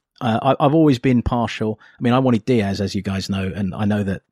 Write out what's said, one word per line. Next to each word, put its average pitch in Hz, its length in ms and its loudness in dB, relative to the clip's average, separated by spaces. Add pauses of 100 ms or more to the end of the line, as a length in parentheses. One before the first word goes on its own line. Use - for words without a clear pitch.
(200)
Uh, 123 400 0
I, 147 60 2
I've 143 100 4
always 151 240 4
been 123 240 2
partial. 113 560 -4 (200)
I - 40 -8
mean, 123 100 2
I 127 60 4
wanted 123 260 2
Diaz, 101 340 0
as 98 140 -2
you 98 80 -4
guys 95 260 -4
know, 95 280 -4
and 101 180 -4
I 104 120 -4
know 104 180 0
that 95 180 -4 (100)